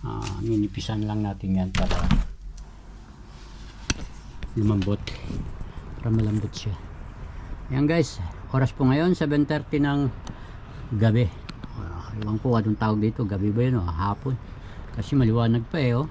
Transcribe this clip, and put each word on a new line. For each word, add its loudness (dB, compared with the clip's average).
Ah, -4
ninipisan 0
lang 0
natin 0
yan 2
para 2
lumambot. 2
Para -2
malambot 2
siya. -4
Ayan, 4
guys, 2
oras 4
po 0
ngayon, 6
seven 4
thirty 0
ng 4
gabi. 6
Ah, -8
ewan 0
ko 2
anong 4
tawag 2
dito. 2
Gabi 0
ba 2
yun 2
o 0
hapon? 0
Kasi 0
maliwanag 4
pa -2
eh, 4
oh. 0